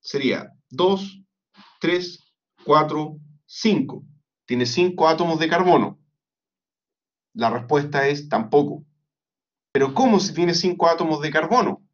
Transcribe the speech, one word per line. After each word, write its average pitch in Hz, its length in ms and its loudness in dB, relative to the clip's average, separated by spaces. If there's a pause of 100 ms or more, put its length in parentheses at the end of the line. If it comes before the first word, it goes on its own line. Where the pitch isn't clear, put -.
Sería 120 500 -4 (180)
dos, 185 520 -2 (580)
tres, 180 400 -4 (460)
cuatro, 151 520 0 (280)
cinco. 165 580 -2 (420)
Tiene 123 200 -2
cinco 175 420 0
átomos 160 320 0
de 165 80 0
carbono. 170 520 2 (1300)
La 113 160 -2
respuesta 139 600 0
es 147 180 -6
tampoco. 143 560 0 (880)
"¿Pero 135 220 0
cómo 233 260 4
si 165 140 -6
tiene 175 200 0
cinco 175 360 0
átomos 165 320 0
de 151 100 -4
carbono?". 160 500 0 (120)